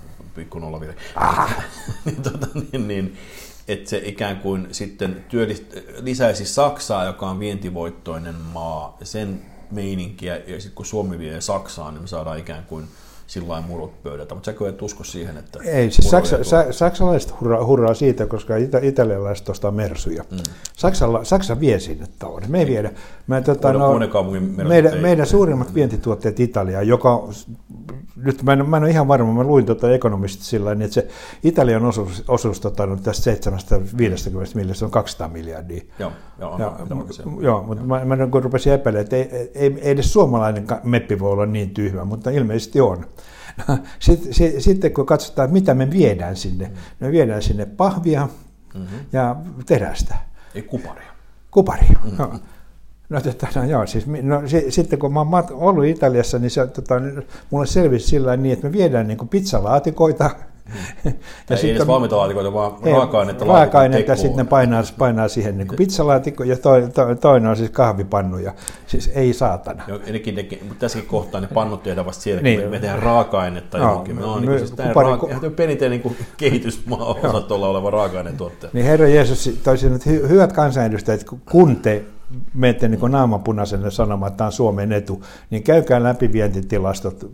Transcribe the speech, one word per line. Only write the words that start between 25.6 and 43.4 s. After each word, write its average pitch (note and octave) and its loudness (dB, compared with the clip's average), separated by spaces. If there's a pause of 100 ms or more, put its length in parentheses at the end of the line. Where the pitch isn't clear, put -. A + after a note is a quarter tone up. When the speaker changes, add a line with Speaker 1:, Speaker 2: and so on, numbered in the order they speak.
Speaker 1:
Mm. F#3 -10
Speaker 2:
vientituotteet A2 0
Italiaan, G2+ 0
joka A#2+ 2 (880)
nyt C3 -2
mä C3 4
en, C#3 4
mä D#3 2
en D3+ 2
ole D#3 2
ihan D#3 4
varma, B2 4
mä A#2+ 2
luin C3+ 4
tuota A#2 2
Economistista G2 -2
sillä G#2 -2
niin, G#2 -2
että G#2 -6
se - 0 (340)
Italian B2 2
osuus, G#2 -4
osuus, A#2+ -2
tota, G2+ -4
no, F#2+ -4
tästä G2 -4
seitsemästäviidestäkymmenestä G2 0
miljoonasta F#2+ -4
on G2+ -4
kaksisataa F#2+ -4
miljardia. E2 -12 (160)
Speaker 1:
Joo, F2 -8 (280)
joo, D2+ -10
on F2+ -8
Speaker 2:
Ja, G#2 -4
Speaker 1:
hyvä, - -12
mitä - -8
mä C3+ -6
olisin - -14 (160)
Speaker 2:
joo, A2+ 0
mutta A2 -8
mä, C3 -2
mä C3 0
niin C3 0
kuin B2+ 2
rupesin C3 2
epäilemään, A2+ 0
että C3 -2
ei, C3 2 (100)
ei, B2 -8
ei C#3 0
edes C#3 2
suomalainen A2 2
ka-, A#2 -6
meppi A#2 0
voi G2 0
olla G2+ 0
niin G#2 -4
tyhmä, G2 -4
mutta A2 -6
ilmeisesti A#2 0
on. F#2 2 (520)